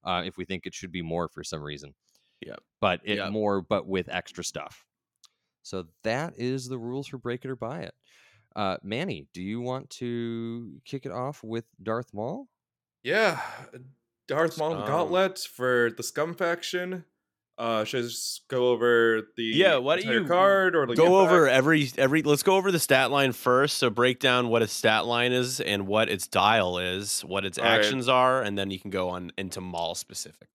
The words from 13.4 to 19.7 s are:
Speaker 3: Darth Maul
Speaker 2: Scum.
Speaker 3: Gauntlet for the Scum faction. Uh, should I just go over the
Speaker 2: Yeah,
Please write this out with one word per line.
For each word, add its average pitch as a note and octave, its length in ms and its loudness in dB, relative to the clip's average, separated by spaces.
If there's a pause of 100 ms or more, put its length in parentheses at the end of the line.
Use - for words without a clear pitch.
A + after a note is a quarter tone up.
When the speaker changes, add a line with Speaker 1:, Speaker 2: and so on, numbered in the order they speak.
Speaker 3:
Darth D#3+ 300 0
Maul D#3 160 -2
Speaker 2:
Scum. G2+ 140 -6
Speaker 3:
Gauntlet F3 520 0
for B2 560 0
the A#2+ 80 -10
Scum D#3+ 320 -4
faction. F3+ 680 -4 (520)
Uh, A2+ 280 0
should B2+ 140 -4
I A#2+ 80 -4
just - 420 -10
go B2 200 2
over A#2 680 4
the A#2 60 -6
Speaker 2:
Yeah, D3+ 340 4